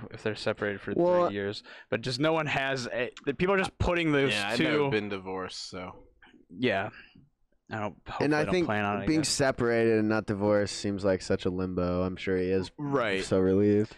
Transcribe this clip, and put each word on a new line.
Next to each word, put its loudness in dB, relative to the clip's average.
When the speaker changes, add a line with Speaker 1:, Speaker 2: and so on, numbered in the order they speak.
Speaker 1:
if -14
they're -2
separated -4
for -6
Speaker 2:
Well 4
Speaker 1:
three -4
years, -6
but -2
just -4
no 2
one 0
has -2
a, -4
the 0
people 2
are 4
just -2
putting 2
those 4
Speaker 3:
Yeah, -2
I've 0
Speaker 1:
two 2
Speaker 3:
never 0
been 0
divorced, -8
so. -12
Speaker 1:
Yeah. 0
I -4
don't, -4
Speaker 2:
And 2
Speaker 1:
hopefully 2
Speaker 2:
I 2
Speaker 1:
don't -2
Speaker 2:
think 2
Speaker 1:
plan 0
on 0
it -8
Speaker 2:
being 2
Speaker 1:
yet. 0
Speaker 2:
separated 2
and 2
not 2
divorced 2
seems -4
like 2
such -2
a 0
limbo. 0
I'm -2
sure -2
he 0
is -2
Speaker 1:
Right. 0
Speaker 2:
so 2
relieved. 4